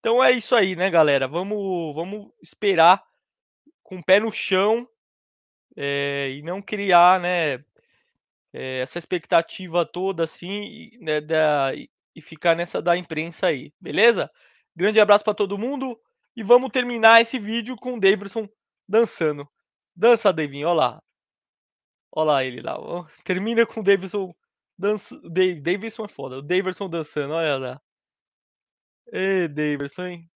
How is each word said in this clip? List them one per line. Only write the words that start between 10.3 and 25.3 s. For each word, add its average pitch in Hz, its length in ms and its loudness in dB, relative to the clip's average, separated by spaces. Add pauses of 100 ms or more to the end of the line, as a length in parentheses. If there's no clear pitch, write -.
e, 165 360 -18
né, 151 220 -4
da, 151 520 0
e, - 160 -14 (240)
e 160 60 -16
ficar 165 340 -2
nessa 170 280 -4
da 175 160 2
imprensa 165 480 -6
aí, 143 340 -4
beleza? 185 500 2 (460)
Grande 208 240 2
abraço 202 240 6
pra 208 80 0
todo 202 240 -2
mundo 254 420 -6 (380)
e 226 60 -10
vamos 240 280 4
terminar 233 520 6
esse 240 160 -4
vídeo 220 360 -6
com 247 200 -8
o 226 60 -8
Daverson 196 460 0 (400)
dançando. 160 640 0 (480)
Dança, 214 380 4
Davinho, 147 340 -4
ó 175 60 2
lá. 127 280 0 (1120)
Ó 156 120 -2
lá 139 200 2
ele 123 160 -8
lá, - 180 -8
ó. 165 280 -10 (180)
Termina 220 400 0
com 220 160 -6
o - 20 -8
Daverson 190 520 0 (440)
dança-, 208 400 -4 (120)